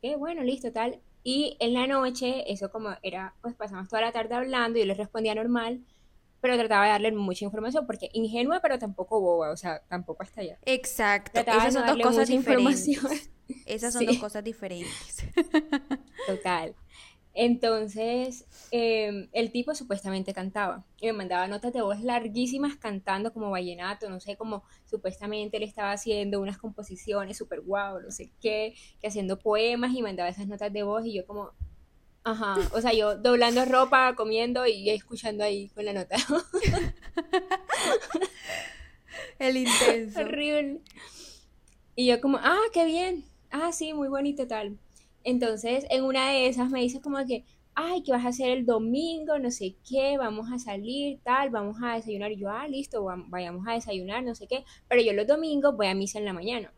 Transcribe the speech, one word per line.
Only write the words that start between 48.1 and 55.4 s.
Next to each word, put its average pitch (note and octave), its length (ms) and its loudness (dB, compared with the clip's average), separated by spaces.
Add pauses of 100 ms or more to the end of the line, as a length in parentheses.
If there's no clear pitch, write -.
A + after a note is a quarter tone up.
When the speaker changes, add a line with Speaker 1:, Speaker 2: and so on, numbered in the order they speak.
Speaker 1:
vas A#3+ 140 2
a B3 40 2
hacer B3 220 0
el B3+ 140 0
domingo? D4 760 0
No B3 120 -2
sé F#3+ 240 -6 (120)
qué, C4+ 300 2
vamos A3+ 340 -4
a B3 80 -4
salir, B3 640 -4
tal, C4 260 2
vamos G#3+ 340 -2
a A#3+ 120 -2
desayunar". G#3+ 360 -4
Y G#3 60 -8
yo, G3 120 -6
"Ah, A#3+ 180 -6
listo, C4+ 360 -4
va-, F3+ 240 -6
vayamos F3+ 400 -8
a A#3 60 -2
desayunar, G#3+ 500 -4
no A#3+ 120 -4
sé G3+ 120 -16
qué". C4+ 160 -4 (240)
Pero B3 140 6
yo A3 120 4
los G#3 140 2
domingos C#4+ 480 4